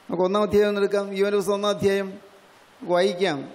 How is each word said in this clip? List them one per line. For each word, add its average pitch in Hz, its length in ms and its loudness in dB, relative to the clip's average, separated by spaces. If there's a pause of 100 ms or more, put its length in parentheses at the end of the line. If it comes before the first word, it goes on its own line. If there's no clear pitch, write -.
നമുക്ക് 185 220 -2
ഒന്നാം 202 180 0
അധ്യായം 208 260 4
ഒന്ന് 208 140 -2
എടുക്കാം. 202 320 -2
യോബിൻ്റെ 202 240 0
പുസ്തകം 202 160 0
ഒന്നാം 202 160 0
അധ്യായം 196 440 0 (720)
വായിക്കാം. 175 720 0